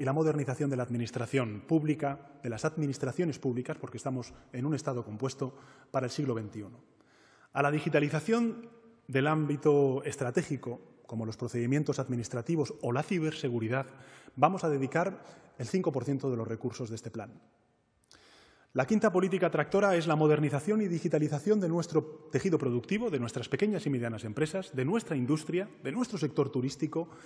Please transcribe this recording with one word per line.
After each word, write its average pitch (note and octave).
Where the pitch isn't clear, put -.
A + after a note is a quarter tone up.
y C#3+
la C3
modernización D3
de C3
la B2
administración A#2
pública, D3
de B2
las A2
administraciones D3
públicas, C#3
porque -
estamos B2+
en B2
un D3+
estado B2
compuesto, B2+
para B2+
el A#2+
siglo C3+
veintiuno. G#2+
A C#3
la C#3+
digitalización D#3
del C3+
ámbito D3
estratégico, B2+
como A2+
los A2
procedimientos B2
administrativos B2
o A#2+
la C3+
ciberseguridad, C3+
vamos F3
a D#3+
dedicar D#3
el B2
cinco F3+
por B2
ciento C#3
de A#2+
los A2+
recursos A2+
de A2+
este A2
plan. -
La C3
quinta G#3+
política F3+
tractora F#3+
es E3
la D#3
modernización D3+
y G3
digitalización D#3
de F3+
nuestro D#3+
tejido D#3
productivo, C3+
de D3+
nuestras A#2+
pequeñas G3+
y D3
medianas A#2
empresas, D3+
de C3
nuestra F#3
industria, D#3
de C#3+
nuestro G#3+
sector C#3+
turístico D3